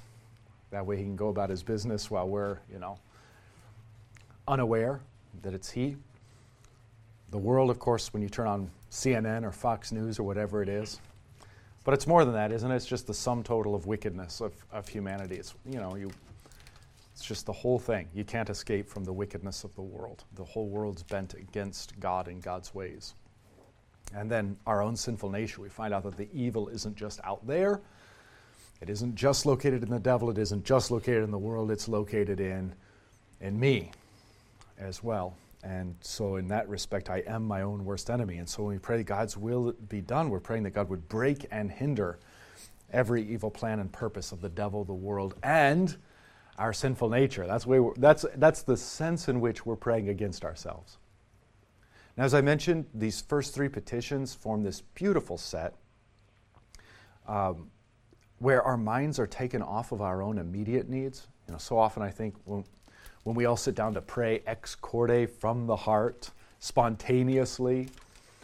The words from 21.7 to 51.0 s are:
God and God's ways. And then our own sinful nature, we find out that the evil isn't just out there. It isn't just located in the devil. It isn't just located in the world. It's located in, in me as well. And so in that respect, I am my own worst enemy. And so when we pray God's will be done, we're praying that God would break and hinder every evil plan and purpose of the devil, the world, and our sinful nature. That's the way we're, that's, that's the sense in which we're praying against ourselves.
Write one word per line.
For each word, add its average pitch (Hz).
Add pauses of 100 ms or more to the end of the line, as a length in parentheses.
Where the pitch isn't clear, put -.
God 92
and 90
God's 92
ways. 92 (1000)
And 104
then 101 (100)
our 104
own 110
sinful 104
nature, 104
we 101
find 107
out 98
that 95
the 101
evil 117
isn't 107
just 104
out 98
there. 190 (1000)
It 87
isn't 110
just 131
located 131
in 110
the 120
devil. 120
It 101
isn't 101
just 131
located 113
in 107
the 101
world. 110
It's 107
located 104
in, 92 (640)
in 98
me 117 (880)
as 98
well. 95 (280)
And 92
so 98
in 92
that 104
respect, 98
I 92
am 113
my 98
own 101
worst 98
enemy. 110
And 85
so -
when 104
we 95
pray 117
God's 104
will 120 (160)
be 104
done, 147
we're 95
praying 113
that 92
God 98
would 85
break 139
and 104
hinder 107 (720)
every 120
evil 107
plan 110
and 95
purpose 101
of 95
the 95
devil, 104
the 95
world, 98
and 151 (640)
our 110
sinful 123
nature. 120
That's 110
the 123
way 131
we're, 120
that's, 147 (100)
that's 156
the 127
sense 165
in 123
which 113
we're 113
praying 110
against 101
ourselves. 82 (1200)